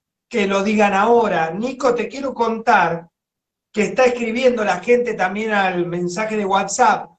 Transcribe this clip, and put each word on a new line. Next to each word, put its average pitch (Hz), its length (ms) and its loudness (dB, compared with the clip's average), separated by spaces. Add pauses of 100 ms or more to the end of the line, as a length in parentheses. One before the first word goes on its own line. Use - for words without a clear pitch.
(300)
que 208 160 0
lo 196 160 0
digan 208 320 2
ahora. 196 560 2
Nico, 240 460 -2
te 220 120 -4
quiero 269 280 -8
contar 214 720 0 (640)
que 208 120 -2
está 254 220 2
escribiendo 240 580 0
la 180 180 0
gente 240 340 2
también 196 360 -2
al 185 360 0
mensaje 180 500 -4
de 202 80 -2
WhatsApp. 196 720 0